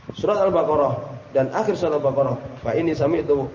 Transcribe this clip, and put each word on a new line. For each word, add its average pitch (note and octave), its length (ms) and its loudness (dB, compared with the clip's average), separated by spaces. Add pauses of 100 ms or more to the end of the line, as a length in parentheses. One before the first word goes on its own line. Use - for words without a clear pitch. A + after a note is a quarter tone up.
(160)
surat G3+ 240 0
Al-Baqarah D3+ 540 2 (420)
dan C3+ 160 2
akhir G#3 240 0
surat D3+ 240 0
Al-Baqarah. C3 640 -2
Fa A#2 100 -4
inni D#3+ 220 0
sami'tu C#3+ 600 0